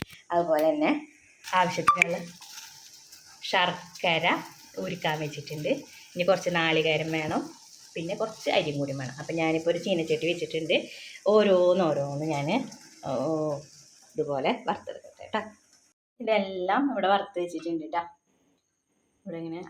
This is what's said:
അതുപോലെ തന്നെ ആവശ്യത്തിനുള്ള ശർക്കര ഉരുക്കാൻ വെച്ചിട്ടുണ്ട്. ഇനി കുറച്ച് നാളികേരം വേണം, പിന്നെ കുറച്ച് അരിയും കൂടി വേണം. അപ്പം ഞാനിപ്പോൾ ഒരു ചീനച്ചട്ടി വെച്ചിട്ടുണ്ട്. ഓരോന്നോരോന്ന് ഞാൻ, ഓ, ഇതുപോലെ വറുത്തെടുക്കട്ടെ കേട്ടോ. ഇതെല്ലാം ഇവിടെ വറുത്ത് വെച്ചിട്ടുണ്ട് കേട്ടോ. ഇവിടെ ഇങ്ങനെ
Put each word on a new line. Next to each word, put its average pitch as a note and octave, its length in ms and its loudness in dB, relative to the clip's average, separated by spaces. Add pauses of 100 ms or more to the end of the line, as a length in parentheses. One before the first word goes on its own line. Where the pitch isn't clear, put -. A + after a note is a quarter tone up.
(320)
അതുപോലെ E3+ 380 4
തന്നെ D#3 380 2 (360)
ആവശ്യത്തിനുള്ള F3 720 2 (1300)
ശർക്കര F3 840 0 (520)
ഉരുക്കാൻ F3 420 -4
വെച്ചിട്ടുണ്ട്. D3+ 500 -8 (400)
ഇനി F3 140 -4
കുറച്ച് F3+ 340 2
നാളികേരം D#3+ 540 2
വേണം, D#3+ 380 -2 (420)
പിന്നെ F3 240 -6
കുറച്ച് - 340 -4
അരിയും D#3 300 0
കൂടി C#3 200 -4
വേണം. C3 180 -10
അപ്പം D3+ 180 -6
ഞാനിപ്പോൾ D#3+ 360 0
ഒരു E3+ 60 0
ചീനച്ചട്ടി D#3+ 500 0
വെച്ചിട്ടുണ്ട്. E3+ 600 0 (400)
ഓരോന്നോരോന്ന് F3+ 1000 4
ഞാൻ, D#3+ 440 0 (360)
ഓ, - 60 -4 (1000)
ഇതുപോലെ C#3+ 540 -2
വറുത്തെടുക്കട്ടെ - 440 -6 (100)
കേട്ടോ. - 220 -4 (800)
ഇതെല്ലാം G#3 720 2
ഇവിടെ G3 160 0
വറുത്ത് G3 320 2
വെച്ചിട്ടുണ്ട് E3 440 -4
കേട്ടോ. E3+ 180 -4 (1200)
ഇവിടെ E3 120 -8
ഇങ്ങനെ E3 320 -8